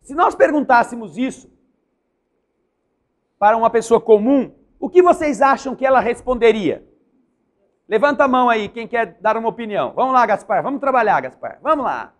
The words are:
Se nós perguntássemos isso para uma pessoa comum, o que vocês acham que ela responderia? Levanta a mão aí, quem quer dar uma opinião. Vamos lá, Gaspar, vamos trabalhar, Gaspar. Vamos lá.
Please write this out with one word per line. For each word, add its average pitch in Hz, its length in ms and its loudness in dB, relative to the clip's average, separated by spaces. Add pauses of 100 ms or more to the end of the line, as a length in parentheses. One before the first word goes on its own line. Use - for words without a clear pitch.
Se - 140 -18
nós 349 200 0
perguntássemos 233 840 0
isso - 320 -8 (1900)
para 214 200 2
uma 226 100 0
pessoa 226 320 0
comum, 220 540 2 (240)
o 285 100 -8
que 359 140 6
vocês 320 400 2
acham 269 340 0
que 262 80 -10
ela 262 160 4
responderia? 226 880 -2 (1000)
Levanta 277 380 0
a 277 40 0
mão 254 200 2
aí, 220 220 -2
quem 226 180 -12
quer 226 320 -6
dar 214 160 -2
uma 226 140 -4
opinião. 208 420 -6
Vamos 262 220 -2
lá, 247 100 4
Gaspar, 202 380 -2
vamos 262 180 -6
trabalhar, 233 400 0
Gaspar. 127 400 -12
Vamos 277 240 -2
lá. 120 360 -8